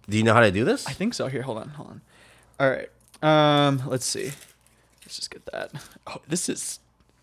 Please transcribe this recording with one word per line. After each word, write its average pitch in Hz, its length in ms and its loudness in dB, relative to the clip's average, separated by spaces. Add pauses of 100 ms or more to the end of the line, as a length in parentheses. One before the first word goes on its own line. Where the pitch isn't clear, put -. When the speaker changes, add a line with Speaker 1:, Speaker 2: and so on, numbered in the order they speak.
Speaker 1:
do 101 80 0
you 110 80 4
know 110 100 6
how 117 60 8
to 110 100 8
do 101 140 0
this? 233 220 -2
Speaker 2:
I 135 60 -8
think 202 220 -4
so. 120 140 -4
Here, 127 140 -6
hold 120 160 -8
on, - 120 -12
hold 147 200 -16
on. - 100 -18 (580)
All 139 120 2
right. - 180 -6 (340)
Um, 147 640 4
let's 127 200 -4
see. - 260 -6 (720)
Let's - 120 -16
just - 140 -10
get - 220 -20
that. - 180 -8 (380)
Oh, - 80 -14 (100)
this - 220 -4
is - 320 -8 (420)